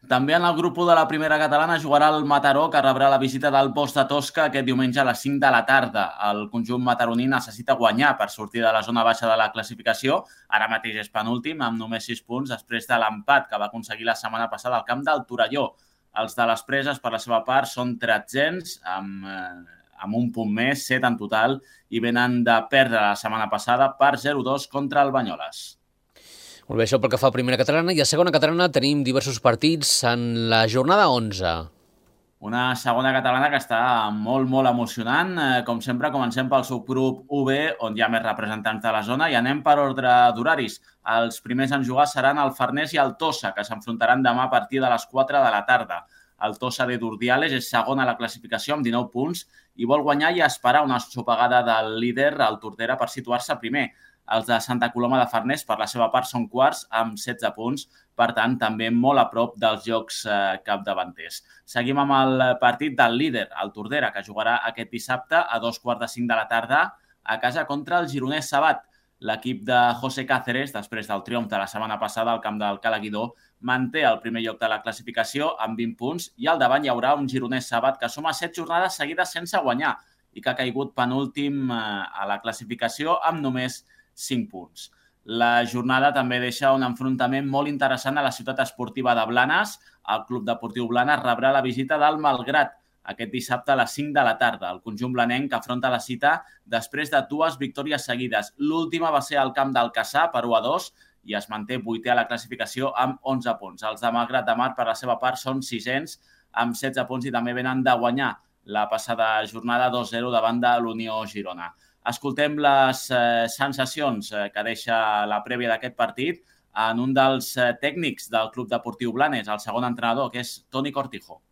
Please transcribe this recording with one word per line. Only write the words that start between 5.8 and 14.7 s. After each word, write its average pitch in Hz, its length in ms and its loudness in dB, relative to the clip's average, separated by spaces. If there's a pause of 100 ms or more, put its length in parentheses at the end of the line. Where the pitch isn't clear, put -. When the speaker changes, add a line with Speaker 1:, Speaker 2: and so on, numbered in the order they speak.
Speaker 1:
El 104 240 0
conjunt 120 320 -2
mataroní 120 420 2
necessita 120 480 0
guanyar 117 460 4
per 101 100 0
sortir 110 320 -6
de 113 80 6
la 110 160 2
zona 117 160 0
baixa 113 240 4
de 113 140 4
la 107 100 2
classificació. 117 720 -2 (260)
Ara 107 240 2
mateix 110 320 -2
és - 80 -12
penúltim, 120 480 -4
amb 117 240 -2
només 113 240 -6
sis 117 160 -8
punts, 123 320 -6
després 113 320 -8
de 120 160 2
l'empat 110 480 0
que 104 80 -4
va 104 140 -4
aconseguir 113 340 -8
la 113 80 0
setmana 113 380 -4
passada 120 260 -4